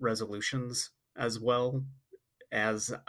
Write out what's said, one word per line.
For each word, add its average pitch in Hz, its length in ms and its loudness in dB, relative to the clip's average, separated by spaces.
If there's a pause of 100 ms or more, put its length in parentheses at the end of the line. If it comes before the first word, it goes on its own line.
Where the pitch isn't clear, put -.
resolutions 113 880 -2 (260)
as 117 220 0
well 123 460 2 (640)
as 107 420 2 (160)